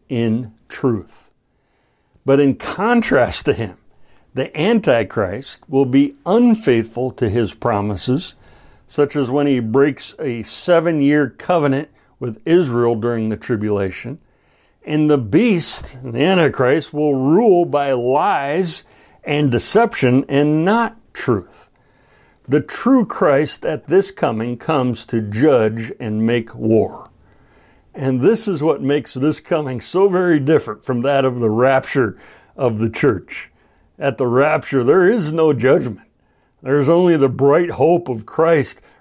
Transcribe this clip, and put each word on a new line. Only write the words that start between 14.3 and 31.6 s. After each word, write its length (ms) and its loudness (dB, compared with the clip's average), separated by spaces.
And 240 0
the 80 4
beast, 840 -2
the 200 -4
Antichrist, 720 0
will 200 0
rule 520 4
by 260 -2
lies 920 -2
and 280 0
deception 800 2
and 340 2
not 320 0
truth. 560 -6
The 120 2
true 460 0
Christ 580 0
at 220 -6
this 240 0
coming 460 -4
comes 500 -4
to 160 -2
judge 800 0
and 260 -2
make 300 -2
war. 520 0
And 260 -2
this 280 2
is 160 -2
what 180 0
makes 320 -2
this 240 -2
coming 420 -4
so 280 0
very 320 2
different 440 0
from 180 -2
that 220 2
of 140 -2
the 100 0
rapture 680 0